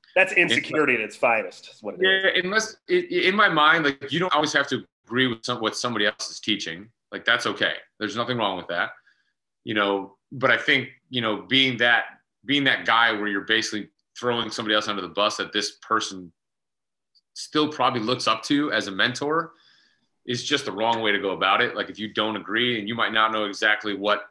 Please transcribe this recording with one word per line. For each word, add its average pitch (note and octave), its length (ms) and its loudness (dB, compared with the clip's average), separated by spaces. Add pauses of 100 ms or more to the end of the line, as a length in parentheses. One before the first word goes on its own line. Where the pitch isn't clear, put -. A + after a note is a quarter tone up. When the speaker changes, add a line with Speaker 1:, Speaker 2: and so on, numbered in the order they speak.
(160)
Speaker 1:
That's F#3+ 160 4
insecurity D#3+ 640 2
at A2+ 60 -2
its G#2 160 -8
finest, A2+ 520 0
is - 140 -20
what - 120 -8
it - 20 -12
is. F#3+ 380 2
Speaker 2:
Yeah, F3+ 80 2
unless, G#3 340 -2 (120)
i-, F3+ 40 2
i-, F3 340 0
in G3 80 2
my G#3 140 6
mind, D#3+ 340 4
like, C#3 280 -2
you D#3 80 0
don't F3+ 140 0
always D3+ 200 0
have C#3+ 140 2
to A#2 180 -4 (200)
agree B2+ 220 0
with A2+ 160 -6
some, B2 160 -4
what G#2+ 160 0
somebody A2+ 300 -2
else - 260 -2
is - 80 -14
teaching. G2 500 -6 (220)
Like, G2 140 -10
that's A#2+ 200 2
okay. G2 280 0 (260)
There's G#2 160 -4
nothing A#2+ 220 -2
wrong G2+ 180 0
with F2 120 -10
that. F2 240 -4 (760)
You A#2 80 -6
know, G2 420 0 (160)
but C3 180 0
I A#2 80 6
think, C3+ 320 0 (200)
you B2+ 100 -4
know, G#2+ 220 -2
being B2+ 360 2
that, A#2+ 280 4 (400)
being C#3+ 180 0
that B2+ 220 2
guy A#2 260 4
where G#2 160 -2
you're G2 140 -2
basically A2 480 -2 (280)
throwing A#2 320 -2
somebody G#2+ 260 -2
else G#2+ 120 0
under G2+ 140 -4
the F2+ 80 -8
bus G2+ 280 0
that - 140 -6
this G2+ 300 -4
person F#2+ 500 -4 (1040)
still D3+ 360 -2
probably B2+ 320 0
looks B2 260 -2
up A2+ 140 0
to D3 300 0
as G#2 160 0
a G2+ 40 -6
mentor, C#3+ 640 -2 (720)
is B2 160 -4
just C#3 220 -2
the G#2+ 60 -4
wrong A2+ 300 0
way G#2+ 100 2
to G2+ 80 2
go F#2+ 120 -2
about F#2+ 300 2
it. A#2+ 140 0
Like, G2 140 -4
if F2+ 80 -16
you G#2 160 -10
don't G#2+ 220 -2
agree, A2+ 420 -2
and G2+ 100 -6
you A2+ 60 -6
might A2 200 -2
not A2 180 4
know G#2+ 140 0
exactly G#2 500 0
what G2+ 360 0